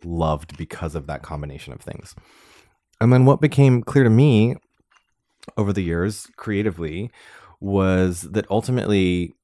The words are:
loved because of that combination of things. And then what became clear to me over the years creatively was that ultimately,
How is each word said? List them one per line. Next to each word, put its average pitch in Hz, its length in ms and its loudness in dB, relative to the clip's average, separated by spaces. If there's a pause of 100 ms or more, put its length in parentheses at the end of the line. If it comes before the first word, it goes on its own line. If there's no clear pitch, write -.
loved 82 540 -4
because 80 380 -10
of 76 100 -10
that 71 160 -10
combination 73 520 -14
of - 80 -18
things. - 340 -18 (840)
And 120 140 4
then 127 120 6
what 143 140 4
became 135 440 4
clear 139 200 2
to 120 60 4
me 117 460 4 (1040)
over 101 140 0
the 95 120 -4
years 87 420 -4 (120)
creatively 98 720 -6 (480)
was 92 640 0
that 92 260 -6
ultimately, 98 920 -2